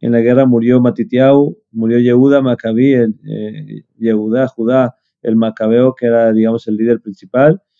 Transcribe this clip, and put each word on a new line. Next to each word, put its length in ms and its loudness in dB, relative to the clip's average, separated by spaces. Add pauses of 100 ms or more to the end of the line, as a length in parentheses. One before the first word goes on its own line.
En 100 -4
la 80 2
guerra 260 2
murió 360 2
Matitiau, 760 0 (140)
murió 260 -2
Yehuda 440 2
Maccabi, 520 -2
el, 220 0 (100)
eh, 580 -12 (140)
Yehuda, 500 -2
Judá, 500 -2 (240)
el 160 -2
macabeo, 580 0
que 120 -4
era, 260 2
digamos, 340 -2
el 80 -4
líder 240 -2
principal, 640 -2 (180)